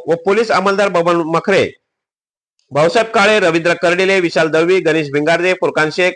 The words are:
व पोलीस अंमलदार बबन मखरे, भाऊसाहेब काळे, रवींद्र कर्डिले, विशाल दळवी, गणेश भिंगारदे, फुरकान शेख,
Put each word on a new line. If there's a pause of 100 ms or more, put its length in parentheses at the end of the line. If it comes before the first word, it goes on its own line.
व
पोलीस
अंमलदार
बबन
मखरे, (1000)
भाऊसाहेब
काळे,
रवींद्र
कर्डिले,
विशाल
दळवी,
गणेश
भिंगारदे,
फुरकान
शेख,